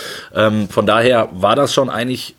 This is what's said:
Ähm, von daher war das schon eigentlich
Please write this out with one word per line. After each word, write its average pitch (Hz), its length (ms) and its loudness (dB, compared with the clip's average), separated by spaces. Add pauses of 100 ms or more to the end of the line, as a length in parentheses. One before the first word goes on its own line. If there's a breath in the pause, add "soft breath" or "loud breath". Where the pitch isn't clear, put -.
(360 loud breath)
Ähm, 107 340 2
von 110 160 0
daher 113 460 2
war 98 240 2
das 143 180 0
schon 131 160 0
eigentlich 123 500 -6